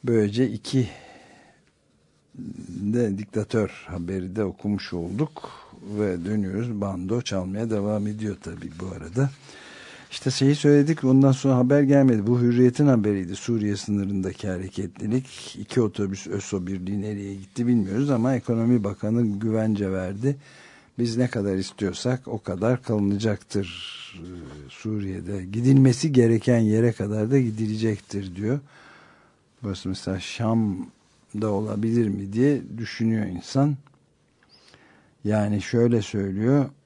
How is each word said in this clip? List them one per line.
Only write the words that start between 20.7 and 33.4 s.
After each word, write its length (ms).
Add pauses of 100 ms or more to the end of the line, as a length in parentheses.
"Biz 180
ne 100
kadar 280
istiyorsak 720
o 160
kadar 400
kalınacaktır, 840 (540)
e, 60 (420)
Suriye'de. 760
Gidilmesi 680
gereken 480
yere 320
kadar 400
da 80
gidilecektir," 960
diyor. 240 (1040)
Burası 260
mesela 300
Şam'da 1300
olabilir 560
mi 260
diye 280 (160)
düşünüyor 480
insan. 520 (1500)